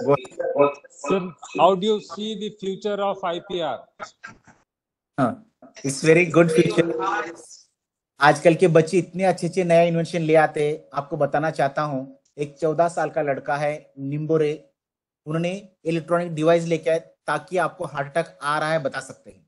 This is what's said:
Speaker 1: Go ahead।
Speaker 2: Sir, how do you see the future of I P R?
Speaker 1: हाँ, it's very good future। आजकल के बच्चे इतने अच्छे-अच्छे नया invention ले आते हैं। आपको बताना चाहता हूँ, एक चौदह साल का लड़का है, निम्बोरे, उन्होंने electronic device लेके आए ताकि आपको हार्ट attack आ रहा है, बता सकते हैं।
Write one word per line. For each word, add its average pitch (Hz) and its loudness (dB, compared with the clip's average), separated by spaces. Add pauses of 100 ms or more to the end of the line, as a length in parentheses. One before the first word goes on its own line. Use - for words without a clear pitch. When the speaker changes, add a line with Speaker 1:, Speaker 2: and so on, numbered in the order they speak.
Speaker 1:
Go 139 4
ahead। - 0 (420)
Speaker 2:
Sir, 190 0 (400)
how 180 6
do 180 -4
you 214 0
see 214 -10
the 208 -8 (140)
future 196 -6
of 196 -2
I 175 -4 (120)
P 175 -4
R? 127 -6 (1400)
Speaker 1:
हाँ, - -4 (340)
it's - -4
very 165 6
good 170 6
future। 170 2 (1300)
आजकल 151 6
के 180 4
बच्चे 160 4
इतने 175 -2
अच्छे-अच्छे 175 0
नया 170 6
invention 170 0
ले 156 2
आते 151 2
हैं। 156 -8 (100)
आपको 143 -8
बताना 147 0
चाहता 147 -2
हूँ, 135 -8 (180)
एक 147 -8
चौदह 160 0
साल 160 -4
का 156 -4
लड़का 143 -4
है, 151 -6
निम्बोरे, 151 -2 (560)
उन्होंने 175 -6 (160)
electronic 170 -2
device 165 2
लेके 165 -2
आए 165 2
ताकि 151 -6
आपको 170 -2
हार्ट 139 -8
attack 165 -6
आ 147 -2
रहा 156 -2
है, 160 0
बता 135 -4
सकते - -18
हैं। - -20